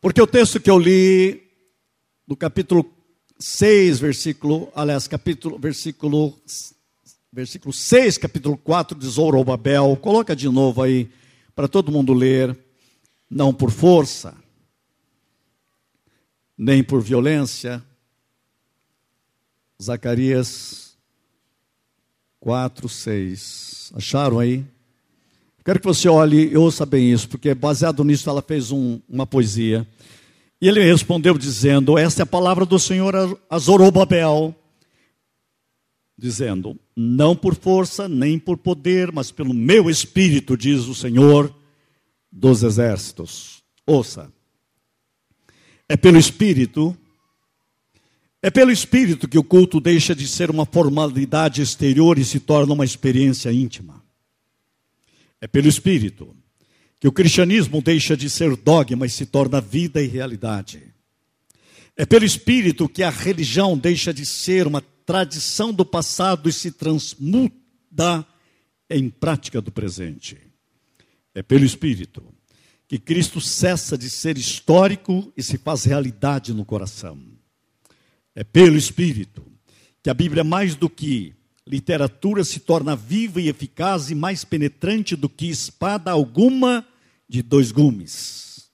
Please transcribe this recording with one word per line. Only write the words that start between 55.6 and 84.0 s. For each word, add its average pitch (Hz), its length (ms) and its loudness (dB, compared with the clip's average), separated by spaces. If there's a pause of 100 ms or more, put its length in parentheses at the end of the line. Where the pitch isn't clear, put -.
Espírito 147 680 -2 (600)
que 143 100 2
o 135 40 0
cristianismo 175 680 2
deixa 160 340 0
de 139 140 -8
ser 156 280 -2
dogma 131 500 0
e - 20 -4
se 135 160 -8
torna 139 340 -2
vida 147 440 -4
e 139 40 -4
realidade. 110 760 -10 (1120)
É 151 80 -2
pelo 220 220 6
Espírito 185 600 0
que - 160 -6
a 180 60 0
religião 165 680 -2
deixa 170 360 -2
de 139 140 -10
ser 185 400 -2
uma 147 160 -4 (240)
tradição 185 640 -4
do 190 100 -2
passado 170 640 -4
e 165 60 0
se - 180 -8
transmuda 160 1600 -4 (640)
em 135 180 -2
prática 139 540 -6
do 101 100 -12
presente. 90 640 -12 (1000)
É 95 80 -12
pelo 139 220 4
Espírito 120 580 -6 (640)
que 135 120 -10
Cristo 165 420 -4
cessa 175 560 -4
de 127 140 -12
ser 156 260 -8
histórico 190 1000 0
e - 80 -12
se 131 140 -6
faz 151 280 -6
realidade 135 680 -4
no 104 140 -8
coração. 95 520 -12 (1160)
É 107 100 -12
pelo 165 320 8
Espírito 147 640 -4 (600)
que - 80 -4
a 127 40 -2
Bíblia, 160 300 -2
mais 175 300 -2
do 156 160 -4
que 117 420 -8 (340)
literatura, 156 760 -4
se - 160 -6
torna 151 380 -2
viva 175 440 -6
e 160 80 -2
eficaz 156 640 -6